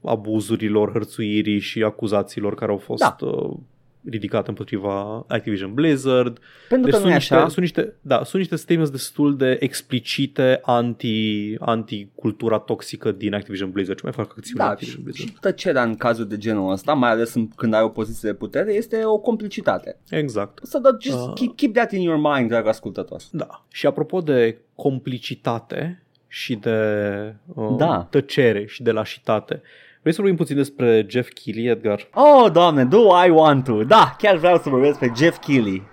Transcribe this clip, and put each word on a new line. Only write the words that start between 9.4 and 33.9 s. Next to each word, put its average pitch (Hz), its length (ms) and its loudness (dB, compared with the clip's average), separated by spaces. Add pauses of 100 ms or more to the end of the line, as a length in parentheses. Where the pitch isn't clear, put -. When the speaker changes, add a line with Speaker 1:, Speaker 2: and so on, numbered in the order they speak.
Speaker 1:
explicite 131 1000 -2
anti, 110 960 -2
anti-cultura 110 1000 -4
toxică - 540 -6
din 101 220 -6
Activision 98 360 -8
Blizzard. 95 280 -4
Ce - 80 -14
mai - 80 -8
fac - 220 -8
acțiuni 165 220 -14
Speaker 2:
Da, - 100 0
Speaker 1:
Activision - 300 -6
Speaker 2:
și, - 60 -16
Speaker 1:
Blizzard? - 240 -12
Speaker 2:
și - 120 -16
tăcerea 180 420 0
în 113 140 -2
cazul 113 300 -2
de 107 100 -8
genul 101 360 -2
ăsta, 95 200 -2
mai 123 180 2
ales 113 240 0
în, 113 140 -2
când 110 260 -2
ai 110 80 4
o 110 60 2
poziție 110 420 -6
de 98 60 -6
putere, 185 380 -4
este 226 300 -4
o 220 140 2
complicitate. 208 800 -4 (120)
Speaker 1:
Exact. 123 560 -4
Speaker 2:
So, - 120 -4
dar 262 220 4
just 254 260 -4
Speaker 1:
Uh, - 80 -10
Speaker 2:
keep, - 220 -6
keep 254 180 0
that 233 180 0
in 190 80 -2
your 165 180 0 (160)
mind, 123 140 0
drag 113 180 0
ascultător. 98 540 -6 (100)
Speaker 1:
Da. - 380 -10
Și - 180 -6
apropo 185 340 -2
de 123 380 2 (160)
complicitate 131 1300 -6 (260)
și - 260 -8
de, 107 160 -4 (840)
uh, 110 220 -4
Speaker 2:
Da. 127 340 0
Speaker 1:
tăcere 120 560 2
și - 160 -16
de 117 80 2
lașitate, - 720 -4 (380)
vrei 165 140 0
să 214 60 -6
vorbim 196 180 2
puțin 139 180 -2
despre 120 520 2
Jeff 120 240 -2
Keighley, 113 380 -8
Edgar? 107 440 -2
Speaker 2:
Oh, 262 380 8
Doamne, 156 320 4
do 151 140 6 (280)
I 175 40 8
want 151 340 6
to! 110 200 0
Da, 156 340 6